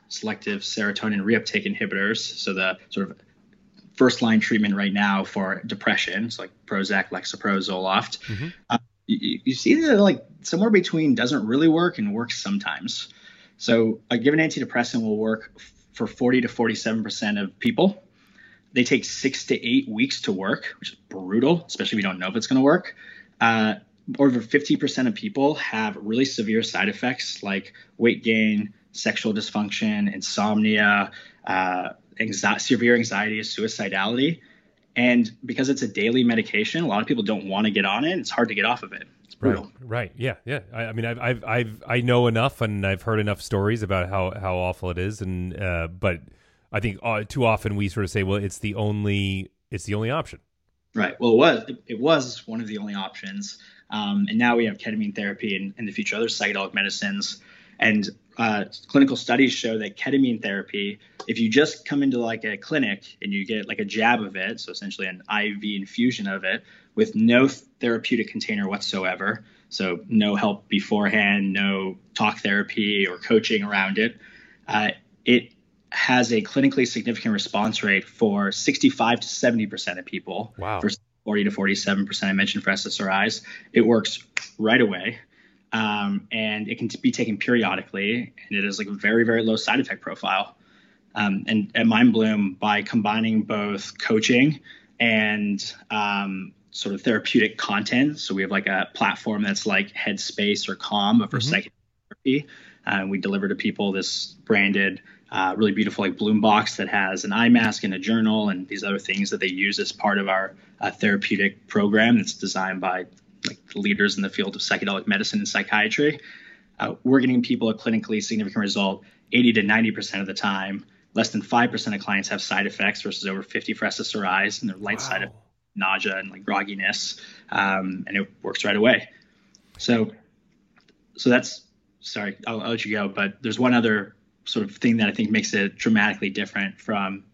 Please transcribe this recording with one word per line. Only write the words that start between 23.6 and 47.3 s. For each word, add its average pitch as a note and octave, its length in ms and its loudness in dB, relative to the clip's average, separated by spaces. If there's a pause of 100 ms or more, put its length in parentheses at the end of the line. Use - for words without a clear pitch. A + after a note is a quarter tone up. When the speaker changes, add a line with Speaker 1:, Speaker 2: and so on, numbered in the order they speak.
Speaker 1:
over B2+ 220 4
fifty C#3+ 360 0
percent C3+ 300 -2
of A2 80 0
people C3+ 400 0
have A2 420 -4
really A2 280 0
severe A2+ 380 -2
side G2 260 -2
effects - 540 -6
like G2 300 -6 (240)
weight A#2 280 2
gain, G#2+ 500 2 (180)
sexual - 400 -2
dysfunction, G#2 800 -2
insomnia, G#2 1000 2 (340)
uh, F2+ 440 0 (280)
anxi-, G#2 420 -2
severe A#2+ 360 4
anxiety, G#2+ 440 -2
suicidality. G#2+ 1000 -2 (560)
And A#2+ 340 4 (140)
because B2+ 240 -2
it's C#3 140 0
a A#2 60 -2
daily A2+ 340 2
medication, A#2 600 0
a - 40 0
lot G2+ 120 0
of A2+ 60 -2
people A#2+ 160 0
don't G2+ 240 -2
wanna G#2 240 0
get G2+ 140 0
on G#2 200 0
it. F3 140 0
It's C#3+ 120 -8
hard A#2+ 180 2
to A2 60 -4
get G2+ 100 2
off A#2 180 0
of F#2+ 100 -14
it. - 120 -16 (200)
It's - 100 -20
brutal. - 460 -2
Speaker 2:
Right, B2+ 80 -18
right. A2 280 -6
Yeah, A#2 180 -4 (100)
yeah. B2+ 160 -6 (120)
I, A#2 120 -6
I A2 80 -8
mean, A2+ 140 -4
I've, A#2 120 -4
I've, B2 260 -2
I've, A2+ 420 -2
I B2 160 0
know B2 260 6
enough, A#2 320 2
and G#2 260 0
I've G2 160 0
heard A2 160 0
enough G#2 220 0
stories G#2+ 420 0
about F#2 260 0
how, F#2+ 300 -2
how F#2+ 180 -2
awful F2+ 340 -2
it F2 80 -4
is. G2+ 240 -4
And, F#2 380 -6
uh, F2 280 -2
but F2+ 320 -2 (500)
I A2+ 80 -2
think, G2+ 240 -4
uh, A2 220 -2
too B2 200 -2